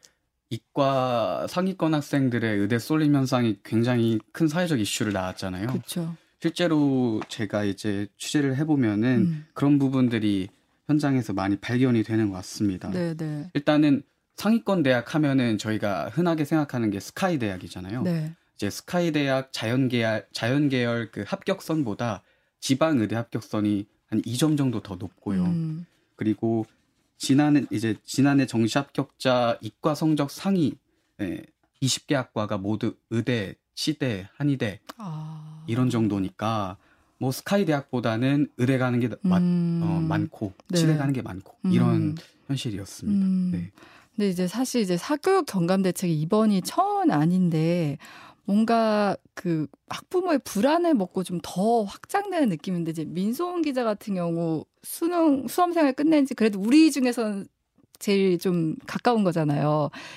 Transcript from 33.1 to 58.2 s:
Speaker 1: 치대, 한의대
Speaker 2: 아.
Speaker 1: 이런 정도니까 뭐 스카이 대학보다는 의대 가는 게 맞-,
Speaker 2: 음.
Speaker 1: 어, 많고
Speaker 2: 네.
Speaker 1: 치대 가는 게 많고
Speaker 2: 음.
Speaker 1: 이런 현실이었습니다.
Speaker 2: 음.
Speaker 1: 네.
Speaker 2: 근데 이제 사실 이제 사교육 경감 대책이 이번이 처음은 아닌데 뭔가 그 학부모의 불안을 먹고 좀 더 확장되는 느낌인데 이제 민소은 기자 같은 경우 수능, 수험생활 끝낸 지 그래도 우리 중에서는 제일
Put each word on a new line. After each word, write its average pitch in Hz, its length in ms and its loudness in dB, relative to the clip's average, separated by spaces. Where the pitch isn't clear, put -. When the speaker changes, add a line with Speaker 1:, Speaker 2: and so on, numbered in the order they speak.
Speaker 1:
치대, 117 540 -4
한의대 131 440 -2
Speaker 2:
아. 156 680 -12
Speaker 1:
이런 123 220 2
정도니까 104 880 -2
뭐 131 140 -2
스카이 202 320 0
대학보다는 135 920 0
의대 127 200 2
가는 123 220 0
게 120 100 0
맞-, 180 200 4
Speaker 2:
음. 175 400 0
Speaker 1:
어, 165 200 0
많고 107 500 -2
Speaker 2:
네. 180 100 0
Speaker 1:
치대 156 200 4
가는 139 160 0
게 123 80 -2
많고 101 340 -12
Speaker 2:
음. 185 60 2
Speaker 1:
이런 160 440 2
현실이었습니다. 131 760 -2
Speaker 2:
음. 185 280 0
Speaker 1:
네. 170 180 -6
Speaker 2:
근데 208 140 0
이제 180 160 -2
사실 240 360 -2
이제 180 160 0
사교육 320 480 0
경감 190 360 0
대책이 175 400 0
이번이 208 420 2
처음은 392 480 2
아닌데 165 840 2
뭔가 214 720 2
그 160 340 -2
학부모의 359 560 -2
불안을 320 520 2
먹고 190 280 -2
좀 180 180 -4
더 220 420 0
확장되는 359 640 -2
느낌인데 170 420 -4
이제 160 140 -4
민소은 254 560 -4
기자 262 240 -2
같은 208 300 -4
경우 170 500 -2
수능, 330 640 0
수험생활 339 460 2
끝낸 302 320 4
지 - 80 -8
그래도 214 260 0
우리 285 320 6
중에서는 233 560 -2
제일 196 380 4